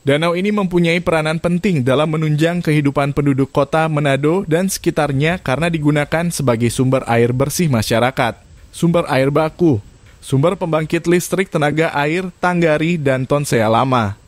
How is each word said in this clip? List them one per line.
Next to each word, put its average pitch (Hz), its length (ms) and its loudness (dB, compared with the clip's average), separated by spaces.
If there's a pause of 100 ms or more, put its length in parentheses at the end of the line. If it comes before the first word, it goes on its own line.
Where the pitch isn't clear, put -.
Danau 151 320 0
ini 185 160 0
mempunyai 175 560 2
peranan 160 320 0
penting 170 480 0
dalam 135 240 2
menunjang 160 560 0
kehidupan 143 480 0
penduduk 139 400 0
kota 160 320 0
Manado 147 640 0
dan 165 220 0
sekitarnya 151 680 -2
karena 147 320 -2
digunakan 156 640 0
sebagai 120 400 0
sumber 131 320 0
air 117 240 2
bersih 139 400 0
masyarakat, 120 720 0 (300)
sumber 170 400 0
air 135 160 2
baku, 151 560 0 (400)
sumber 151 320 0
pembangkit 160 480 -2
listrik 180 480 0
tenaga 151 400 0
air, 165 480 -4
Tanggari 170 560 0
dan 131 320 -2
Tonsea 135 400 0
Lama 113 480 0 (120)